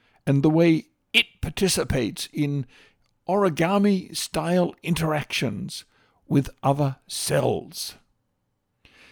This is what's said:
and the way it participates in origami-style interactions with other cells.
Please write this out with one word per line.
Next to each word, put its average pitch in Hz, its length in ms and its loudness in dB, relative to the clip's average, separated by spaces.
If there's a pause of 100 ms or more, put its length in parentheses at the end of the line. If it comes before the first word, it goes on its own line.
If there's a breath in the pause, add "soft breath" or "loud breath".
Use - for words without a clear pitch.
(240)
and 139 200 2
the 156 60 6
way 165 360 4 (260)
it - 280 0
participates 143 880 -2
in 143 360 -4 (600 soft breath)
origami-style 180 1600 0
interactions - 1040 -4 (440)
with 139 220 2 (120)
other 139 340 0 (100)
cells. - 880 -2 (1160 soft breath)